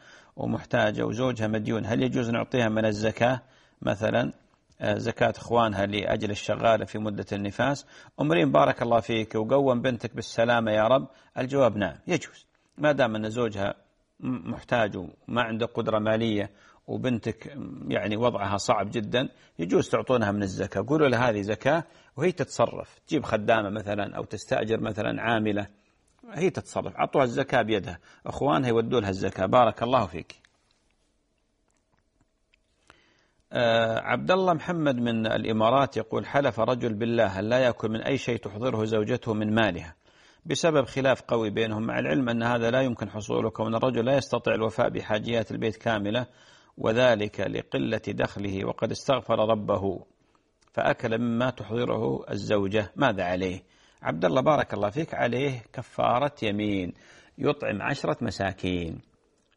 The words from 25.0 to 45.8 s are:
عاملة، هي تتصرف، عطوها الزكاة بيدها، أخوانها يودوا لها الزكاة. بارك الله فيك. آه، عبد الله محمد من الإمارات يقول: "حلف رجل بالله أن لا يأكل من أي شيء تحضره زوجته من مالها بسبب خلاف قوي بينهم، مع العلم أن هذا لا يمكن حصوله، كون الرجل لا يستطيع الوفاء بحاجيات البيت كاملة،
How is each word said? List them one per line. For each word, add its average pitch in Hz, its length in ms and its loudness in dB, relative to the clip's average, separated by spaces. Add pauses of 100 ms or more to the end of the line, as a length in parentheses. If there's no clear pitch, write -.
عاملة، 107 440 0 (640)
هي 185 200 0
تتصرف، - 460 -6
عطوها 147 280 2
الزكاة 127 380 0
بيدها، 101 360 -2 (280)
أخوانها 135 420 0
يودوا 113 320 2
لها 98 100 0
الزكاة. 95 360 -2
بارك 120 360 4
الله 120 240 2
فيك. 85 340 -12 (3000)
آه، 113 480 2
عبد 127 300 -2
الله 185 240 4
محمد 151 420 0
من 117 300 0
الإمارات 110 680 2
يقول: 113 300 -4
"حلف 139 340 0
رجل 120 340 0
بالله 113 440 2
أن 104 60 -2
لا 117 140 2
يأكل 120 300 2
من 113 140 -4
أي 135 160 0
شيء 117 180 -2
تحضره 107 480 -2
زوجته 110 500 0
من 107 200 0
مالها 85 400 0 (520)
بسبب 151 380 2
خلاف 131 380 0
قوي 113 280 0
بينهم، 110 320 -2
مع 120 160 -2
العلم 131 300 0
أن 117 140 0
هذا 117 280 2
لا 127 100 2
يمكن 120 300 -2
حصوله، 113 400 -2
كون 113 240 -4
الرجل 117 300 0
لا 135 120 2
يستطيع 117 380 -2
الوفاء 107 340 0
بحاجيات 110 600 -2
البيت 113 260 -2
كاملة، 110 500 -2 (520)